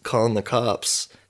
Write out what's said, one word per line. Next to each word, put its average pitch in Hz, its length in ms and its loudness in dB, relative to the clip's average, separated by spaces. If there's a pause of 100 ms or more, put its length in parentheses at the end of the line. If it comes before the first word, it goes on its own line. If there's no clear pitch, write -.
calling 117 300 2
the 104 80 0
cops. - 680 -2 (220)